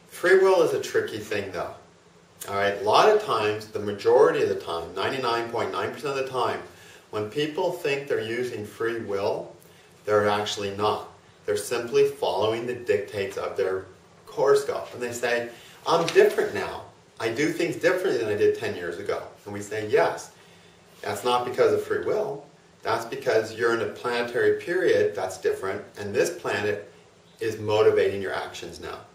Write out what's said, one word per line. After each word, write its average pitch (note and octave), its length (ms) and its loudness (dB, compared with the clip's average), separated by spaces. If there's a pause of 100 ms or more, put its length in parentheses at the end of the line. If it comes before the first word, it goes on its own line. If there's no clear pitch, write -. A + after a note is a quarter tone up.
free F#3+ 300 6
will F#3+ 240 6
is D3 120 2
a - 60 0
tricky - 380 -2
thing, G2 320 -6
though. F2 240 -6 (720)
All G#2 60 -6
right, G2+ 240 0
a F#2+ 40 -8
lot C3 260 6
of G#3+ 160 6
times, G#2+ 440 -2
the G2+ 120 -6
majority A#2+ 640 4
of G2+ 80 2
the G2 60 0
time, E2+ 380 -8
ninety-nine A#2 540 -2
point A2+ 240 -4
nine G2+ 200 -4
percent C#3 260 -6
of C3 60 -2
the - 60 -8
time, A#2+ 300 -2 (500)
when G#2 200 -6
people D3+ 420 -2
think C#3 340 -4
they're A2+ 140 0
using A2+ 460 -4
free A#2 340 -4
will, G2+ 540 -4 (500)
they're G#2 240 4
actually G#2 480 -2
not. G#2 320 -2 (380)
They're G#2 100 0
simply A#2+ 500 2
following A#2 600 0
the A#2+ 80 -4
dictates G2 640 -2
of F2+ 180 -6
their F#2+ 300 -2 (400)
horoscope. - 680 2
And A2+ 100 -12
they A#2+ 100 -6
say, A#2+ 360 -2 (380)
"I'm E3 220 2
different - 460 4
now. - 280 -6 (360)
I A#2 120 -2
do D3 200 0
things E3 260 -2
differently E3+ 420 2
than A2 100 -2
I G2+ 80 0
did G#2 220 4
ten G2+ 180 -6
years F2 220 -8
ago." - 240 -4 (240)
And G2+ 80 -10
we G2+ 80 -8
say, - 260 -6
"Yes, - 440 0 (680)
that's - 240 -6
not B2 220 2
because A#2+ 260 4
of - 100 2
free - 220 -4
will. - 400 -2 (380)
That's A2+ 240 -2
because A2 480 0
you're A#2 200 2
in A2 60 0
a G2+ 120 -4
planetary A#2+ 680 0
period E3+ 540 2
that's A2+ 240 -6
different, G2+ 440 -2 (160)
and G2+ 160 -6
this D#3+ 160 2
planet - 600 -4 (480)
is - 180 -4
motivating G3 640 4
your F#3 140 -6
actions - 460 -10
now. - 180 -12 (160)